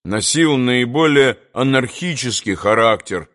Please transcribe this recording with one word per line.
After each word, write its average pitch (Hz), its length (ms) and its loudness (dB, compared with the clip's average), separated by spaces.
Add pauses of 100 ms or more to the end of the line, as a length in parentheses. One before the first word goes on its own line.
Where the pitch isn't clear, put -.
носил 139 500 0
наиболее 127 800 2 (160)
анархический 127 1000 -2
характер 104 800 0